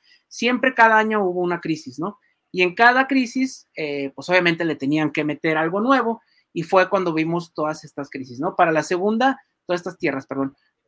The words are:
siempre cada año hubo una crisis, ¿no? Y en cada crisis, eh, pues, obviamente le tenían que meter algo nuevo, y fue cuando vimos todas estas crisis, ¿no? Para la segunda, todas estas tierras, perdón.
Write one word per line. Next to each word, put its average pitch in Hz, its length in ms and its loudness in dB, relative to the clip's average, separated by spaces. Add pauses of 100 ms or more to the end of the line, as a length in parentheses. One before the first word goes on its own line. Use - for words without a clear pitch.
(300)
siempre 247 440 -2
cada 226 240 6
año 220 280 0
hubo 180 160 -2
una 175 180 -2
crisis, 156 400 -6
¿no? 196 180 -6 (340)
Y 180 120 0
en 180 100 0
cada 247 340 4
crisis, 262 680 -2
eh, 143 400 -6
pues, 139 120 -12
obviamente 175 380 2
le 156 100 -2
tenían 151 360 0
que 151 120 -2
meter 151 320 -2
algo 165 260 0
nuevo, 233 400 0 (300)
y 165 120 -6
fue 185 260 4
cuando 185 240 0
vimos 165 400 -2
todas 151 300 -4
estas 143 260 -12
crisis, 131 300 -12
¿no? 170 160 -4
Para 170 160 4
la 156 100 2
segunda, 220 580 0 (280)
todas 175 140 -2
estas 175 180 -10
tierras, 135 260 -2
perdón. 139 300 -4 (320)